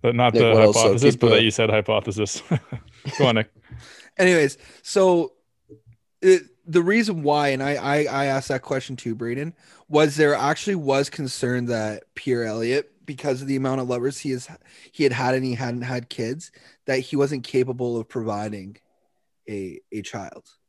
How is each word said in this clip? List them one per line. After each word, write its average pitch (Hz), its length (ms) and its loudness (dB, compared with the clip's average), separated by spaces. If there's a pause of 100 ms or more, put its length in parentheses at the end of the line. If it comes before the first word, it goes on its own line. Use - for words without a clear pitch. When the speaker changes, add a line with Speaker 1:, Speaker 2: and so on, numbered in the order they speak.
Speaker 1:
But 123 140 0
not 120 200 4
Speaker 2:
Nick, 113 80 6
Speaker 1:
the 113 100 6
Speaker 2:
what 110 100 8
else? 107 140 8
So 113 60 4
Speaker 1:
hypothesis, 117 320 4
Speaker 2:
keep 123 60 -4
Speaker 1:
but 117 100 4
that 113 60 6
Speaker 2:
the 113 60 6
Speaker 1:
you 113 80 4
said 110 200 0
hypothesis. 104 720 -2 (380)
<laughs> - 380 -16
Go 143 80 4
on, 117 100 2
Nick. 110 140 -2 (680)
Speaker 3:
Anyways, 175 400 4 (240)
so 180 500 2 (880)
it, 185 220 6 (240)
the 170 160 2
reason 202 400 0
why, 147 260 2
and 131 140 -2
I, 143 120 -2
I, 143 300 -2
I 139 220 -2
asked 135 220 -2
that 131 140 -4
question 131 340 -6
too, 117 180 -8
Braden, 123 400 -8 (340)
was 147 280 2
there 147 180 4
actually 147 400 -2
was 139 340 0
concern 123 580 -4
that 107 380 -4 (100)
Pierre 123 300 -2
Elliott, 113 480 -4 (140)
because 131 360 -6
of 139 60 -10
the 139 80 -2
amount 131 240 -2
of 127 80 -6
lovers 127 300 -4
he 139 140 -6
is, 127 160 -10 (440)
he 151 120 -2
had 135 80 4
had 127 220 0
and 131 100 -2
he 127 100 -4
hadn't 120 280 -6
had 123 260 -8
kids, 127 440 -8 (340)
that 131 120 -2
he 131 180 -6
wasn't 139 280 -2
capable 123 520 -2
of 110 120 -8
providing 104 680 -8 (720)
a, 95 320 -10 (120)
a 107 100 -10
child. - 460 -14 (200)